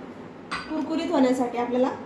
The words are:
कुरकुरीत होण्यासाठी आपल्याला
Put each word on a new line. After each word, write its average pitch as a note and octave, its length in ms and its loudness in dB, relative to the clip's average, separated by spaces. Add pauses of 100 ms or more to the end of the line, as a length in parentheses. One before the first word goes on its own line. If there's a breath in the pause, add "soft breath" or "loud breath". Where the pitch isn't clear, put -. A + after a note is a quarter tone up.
(680)
कुरकुरीत D#4 420 -2
होण्यासाठी C4 480 4
आपल्याला B3 320 2 (160)